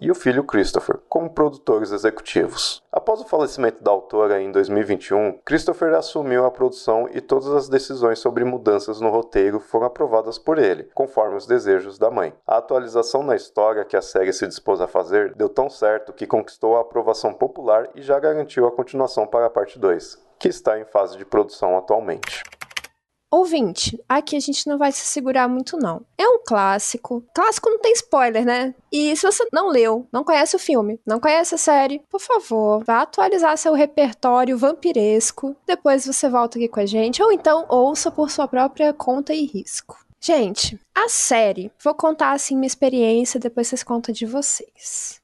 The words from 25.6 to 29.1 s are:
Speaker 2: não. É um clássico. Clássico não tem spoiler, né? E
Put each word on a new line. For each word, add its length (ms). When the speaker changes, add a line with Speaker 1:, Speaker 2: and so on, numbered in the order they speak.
Speaker 2:
não. 300
É 120
um 180
clássico. 880
Clássico 340
não 120
tem 140
spoiler, 520
né? 300
E 260